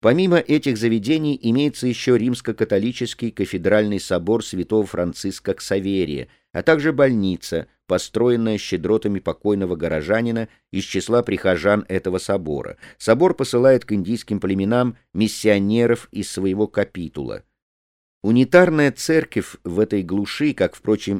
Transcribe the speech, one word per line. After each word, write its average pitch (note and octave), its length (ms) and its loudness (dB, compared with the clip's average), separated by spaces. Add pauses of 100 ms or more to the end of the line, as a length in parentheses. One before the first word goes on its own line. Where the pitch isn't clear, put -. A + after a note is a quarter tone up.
Помимо F3 380 4
этих C#3+ 400 0
заведений B2+ 640 0
имеется B2+ 440 0
ещё B2 300 2
римско-католический A2+ 1120 -2
кафедральный G2 720 0
собор F#2+ 440 -2
святого G2 420 -2
Франциска F2 640 -6
Ксаверия, F#2 760 -4 (240)
а F2+ 100 -4
также D#3 300 2
больница, G2 760 0 (180)
построенная A2+ 680 0
щедротами G2 640 -2
покойного F#2+ 560 -2
горожанина G#2+ 720 -2 (220)
из G2+ 140 -6
числа A2+ 380 0
прихожан G2 640 0
этого F#2 280 -2
собора. D#2+ 600 -6 (180)
Собор D3+ 380 2
посылает B2 500 4
к - 80 -8
индийским G2+ 480 -2
племенам G#2+ 560 0 (160)
миссионеров G#2+ 960 2
из G2 200 -8
своего G2 360 -2
капитула. D2+ 800 -6 (800)
Унитарная C#3+ 680 4
церковь - 720 -2
в F2 160 0
этой G#2 240 0
глуши, G2+ 500 -2
как, - 220 -2
впрочем, G2+ 440 -2